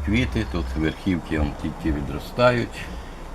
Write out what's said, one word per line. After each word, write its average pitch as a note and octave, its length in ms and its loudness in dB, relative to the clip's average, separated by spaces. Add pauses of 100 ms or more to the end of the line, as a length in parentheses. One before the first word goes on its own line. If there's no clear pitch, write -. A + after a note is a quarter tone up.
квіти, A#2 460 2
тут E2 140 0 (120)
верхівки D#2 600 2
он D2+ 120 2 (100)
тільки D2+ 360 -2
відростають. A2 840 2 (560)